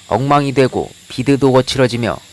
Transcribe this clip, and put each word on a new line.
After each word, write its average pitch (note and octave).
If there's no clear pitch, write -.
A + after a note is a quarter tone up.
엉망이 C#3
되고 B2
비드도 C3+
거칠어지며 A#2+